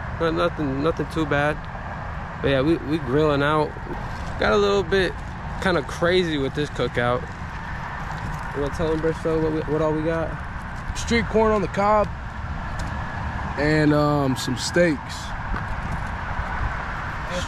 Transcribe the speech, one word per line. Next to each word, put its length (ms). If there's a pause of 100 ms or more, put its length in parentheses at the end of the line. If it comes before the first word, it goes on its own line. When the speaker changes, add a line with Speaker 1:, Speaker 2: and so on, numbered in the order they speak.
(200)
Speaker 1:
Not, 140
nothing, 500
nothing 300
too 140
bad. 280 (840)
But 80
yeah, 120
we, 160
we 200
grilling 460
out. 260 (720)
Got 140
a 40
little 260
bit 300 (480)
kinda 220
crazy 560
with 160
this 160
cookout. 500 (1300)
You 80
wanna 100
tell 180
'em, 80
Bristow, 400
what 120
we, 100
what 220
all 80
we 100
got? 260 (680)
Speaker 2:
Street 340
corn 220
on 100
the 60
cob 400 (1500)
and, 340
um, 420
some 220
steaks. 640 (2000)
And 160